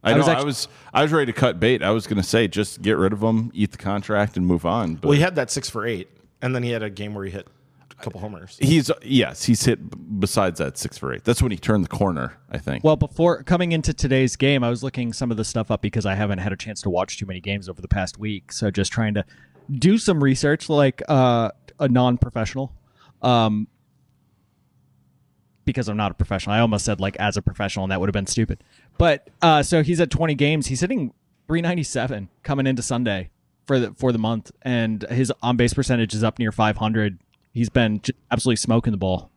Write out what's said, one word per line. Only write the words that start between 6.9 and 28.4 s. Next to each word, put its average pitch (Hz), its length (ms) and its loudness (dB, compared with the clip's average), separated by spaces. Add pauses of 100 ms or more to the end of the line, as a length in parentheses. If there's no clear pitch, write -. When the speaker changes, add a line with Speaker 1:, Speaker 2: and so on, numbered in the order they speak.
Speaker 3:
where 98 80 -8
he 95 80 -8
hit 95 160 -12 (500)
a - 60 -20
couple - 160 -10
homers. 95 400 -14
Speaker 1:
He's, 139 320 2 (100)
yes, 110 440 0
he's 117 180 2
hit - 260 0
b-, - 80 -16 (220)
besides 95 400 0
that 67 180 -4
six - 200 -10
for 65 160 -8
eight. 53 100 -12
That's 120 180 0
when 123 100 0
he 95 60 -6
turned 101 280 2
the - 40 -8
corner, 80 480 -2 (140)
I - 60 -8
think. - 260 -6
Speaker 2:
Well, 156 140 4
before 165 460 0
coming 175 280 0
into 160 220 0
today's 131 420 0
game, 139 260 2
I 120 80 0
was 120 140 -4
looking 123 300 -6
some 120 180 -4
of 110 60 -2
the 107 80 -2
stuff 113 260 -2
up 107 100 -2
because 101 240 -2
I 95 100 0
haven't 101 240 -2
had 95 120 -4
a 98 60 -6
chance 107 240 -12
to 101 80 -4
watch 90 280 -2
too 101 80 -8
many 92 140 -10
games 98 300 -6
over 90 120 -12
the 90 60 -12
past - 320 -2
week. 104 320 -8
So - 180 -2
just 98 220 -2
trying 110 220 0
to 104 100 -2 (480)
do 151 260 4
some 175 260 2
research 143 460 2
like, 147 400 2
uh, 123 400 4 (300)
a 143 100 2
non-professional. 123 840 0 (520)
Um, 113 440 2 (2000)
because 127 220 -2
I'm 107 100 -4
not 101 140 0
a - 20 -10
professional. 104 420 -2
I 110 40 4
almost 110 260 2
said, 101 160 -2
like, 98 160 -2
as 104 200 -2
a 101 40 -4
professional, 98 440 -4
and 95 60 -2
that 95 80 -2
would 92 80 0
have 101 60 -2
been 98 140 -2
stupid. - 360 -2 (360)